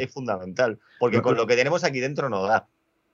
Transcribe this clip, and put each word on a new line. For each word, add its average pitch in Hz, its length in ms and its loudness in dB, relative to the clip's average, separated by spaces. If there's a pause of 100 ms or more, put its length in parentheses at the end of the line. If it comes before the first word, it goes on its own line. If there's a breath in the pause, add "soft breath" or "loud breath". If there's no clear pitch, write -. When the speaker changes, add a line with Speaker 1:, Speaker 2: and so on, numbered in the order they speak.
Speaker 1:
es 131 100 -6
fundamental, 107 680 -2 (200 soft breath)
porque 117 180 2
Speaker 2:
lo 117 40 2
Speaker 1:
con 127 160 2
lo 113 80 2
que 120 100 2
tenemos 147 280 2
aquí 139 160 0
dentro 139 300 -4
nos 98 180 -2
da. 95 200 0 (460)